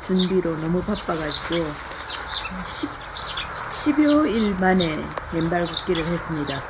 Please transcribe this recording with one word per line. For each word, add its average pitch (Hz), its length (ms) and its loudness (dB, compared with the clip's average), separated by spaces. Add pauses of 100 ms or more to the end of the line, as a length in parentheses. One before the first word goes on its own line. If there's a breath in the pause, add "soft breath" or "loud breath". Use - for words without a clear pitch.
준비로 180 540 4
너무 170 240 0
바빠가지고 165 840 0 (1120)
십, - 120 -4 (920)
십여 294 440 4
일 208 300 2
만에 185 380 4 (380)
맨발 170 320 0
걷기를 165 400 0
했습니다. 151 640 -4